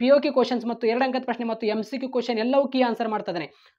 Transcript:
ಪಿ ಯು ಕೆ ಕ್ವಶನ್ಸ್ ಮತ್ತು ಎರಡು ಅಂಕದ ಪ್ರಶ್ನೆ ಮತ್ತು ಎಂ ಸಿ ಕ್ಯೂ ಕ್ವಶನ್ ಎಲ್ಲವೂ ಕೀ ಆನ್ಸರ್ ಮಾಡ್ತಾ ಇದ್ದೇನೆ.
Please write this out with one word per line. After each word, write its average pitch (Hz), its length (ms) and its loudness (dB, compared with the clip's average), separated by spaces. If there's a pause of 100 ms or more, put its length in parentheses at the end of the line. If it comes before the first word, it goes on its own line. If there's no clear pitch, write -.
ಪಿ 240 60 2
ಯು 277 140 8
ಕೆ 294 100 0
ಕ್ವಶನ್ಸ್ 240 360 0
ಮತ್ತು 233 200 -4
ಎರಡು 240 180 2
ಅಂಕದ 254 200 -2
ಪ್ರಶ್ನೆ 240 220 -4
ಮತ್ತು 226 200 -4
ಎಂ 214 160 0
ಸಿ 247 160 -8
ಕ್ಯೂ 254 100 -6
ಕ್ವಶನ್ 240 300 -2
ಎಲ್ಲವೂ 269 300 2
ಕೀ 262 120 0
ಆನ್ಸರ್ 233 280 0
ಮಾಡ್ತಾ 202 240 -4
ಇದ್ದೇನೆ. - 460 -10